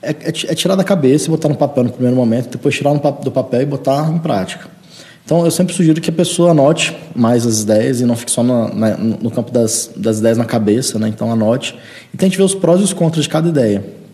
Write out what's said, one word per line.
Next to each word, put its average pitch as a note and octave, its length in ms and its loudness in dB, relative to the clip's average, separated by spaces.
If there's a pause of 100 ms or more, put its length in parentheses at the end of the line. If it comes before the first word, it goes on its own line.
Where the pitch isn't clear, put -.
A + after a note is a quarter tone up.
é, - 100 -8
é, D3+ 100 -2
é D#3 100 -6
ti-, - 180 -6
é D#3+ 60 0
tirar F#3 200 0
da F#3+ 100 2
cabeça D3+ 400 2
e - 40 -4
botar D#3+ 200 0
no C3 60 0
papel C3+ 280 0
no B2 60 0
primeiro B2+ 260 0
momento, A#2+ 360 0
depois C3+ 220 -2
tirar C#3+ 200 0
no C#3+ 80 0
pa-, C#3+ 100 0
do C3+ 180 -6
papel B2 340 0
e - 20 0
botar C#3+ 440 -2
em D#3+ 80 -2
prática. D3 520 -4 (560)
Então, E3+ 180 2
eu E3 80 4
sempre F3+ 240 -2
sugiro D#3+ 240 4
que - 100 -4
a E3+ 40 -4
pessoa F3 380 2
anote D#3 440 2 (180)
mais A#2+ 320 2
as G#2+ 180 0
ideias A2+ 360 2
e B2+ 60 0
não A#2+ 100 2
fique - 160 -8
só A#2+ 100 0
na, A#2+ 320 0
na, G#2+ 220 0
no A2+ 340 -2
campo A#2 220 -4
das, A#2 420 0
das A2 260 -2
ideias A2+ 180 2
na A#2+ 80 0
cabeça, A2 520 0
né? A2 120 0
Então, G#2+ 200 -4
anote A2+ 460 0 (380)
e - 20 -16
tente F#3 220 0
ver F#3+ 60 4
os F#3+ 120 0
prós F3 240 2
e G3+ 60 2
os F#3 80 -2
contras D#3+ 320 0
de - 40 -8
cada D#3+ 200 0
ideia. A2 340 0 (300)